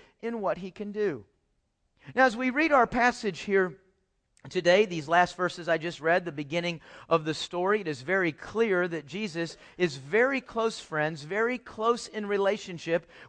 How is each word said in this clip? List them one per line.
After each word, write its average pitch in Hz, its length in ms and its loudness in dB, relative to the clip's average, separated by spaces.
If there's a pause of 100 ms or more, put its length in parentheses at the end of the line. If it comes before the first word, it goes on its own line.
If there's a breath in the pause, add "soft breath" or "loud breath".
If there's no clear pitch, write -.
(220 soft breath)
in 233 180 -6
what 175 180 -2
he 185 140 -12
can 208 220 -10
do? 180 320 -4 (880 loud breath)
Now, 262 120 6
as 226 120 2
we 254 140 0
read 302 200 2
our 247 160 6
passage 233 540 0
here 190 360 2 (720)
today, 180 380 6
these 165 240 -6
last 175 260 4
verses 175 320 -4
I 165 120 2
just 160 200 -8
read, 170 240 2
the 170 80 -6
beginning 156 480 -4 (300 loud breath)
of 160 160 4
the 156 80 -2
story, 185 480 -2
it 180 60 -6
is 135 160 -6
very 175 280 0
clear 185 560 0
that 160 200 -6
Jesus 165 500 -6 (180 loud breath)
is 165 220 0
very 220 420 2
close 226 400 -4
friends, 156 440 -2
very 220 340 -2
close 233 500 -2
in 214 200 -8
relationship 190 800 -2 (200 loud breath)